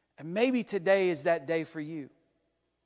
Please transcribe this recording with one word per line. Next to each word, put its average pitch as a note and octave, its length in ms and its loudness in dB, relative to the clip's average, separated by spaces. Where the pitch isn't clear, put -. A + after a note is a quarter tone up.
And D#3 160 -10
maybe A#3+ 300 2
today F#3+ 480 2
is C#3+ 140 -2
that E3 220 2
day E3 180 0
for D#3+ 160 -10
you. D3+ 280 -10